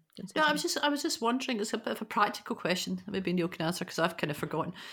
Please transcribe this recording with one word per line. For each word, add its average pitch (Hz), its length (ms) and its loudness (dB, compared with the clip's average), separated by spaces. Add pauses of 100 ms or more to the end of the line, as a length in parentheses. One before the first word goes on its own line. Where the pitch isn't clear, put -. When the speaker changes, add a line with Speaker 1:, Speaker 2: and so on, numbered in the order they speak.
(180)
Speaker 1:
gonna 185 100 -10
say - 80 -16
Speaker 2:
No, 311 80 4
I 302 80 6
was 294 100 0
Speaker 1:
something. 349 140 0
Speaker 2:
just, 285 100 0
I 294 40 4
was 294 140 0
just 320 180 -2
wondering, 233 380 0
it's 208 140 -2
a - 40 0
bit - 160 -8
of - 80 -6
a 214 40 -4
practical - 500 0
question 180 500 0
that - 60 -8
maybe 185 220 0
Neil 175 140 4
can 165 180 -4
answer 175 200 0
'cause - 140 -4
I've 175 180 2
kind 160 140 0
of 147 60 -4
forgotten. 160 360 -2 (200)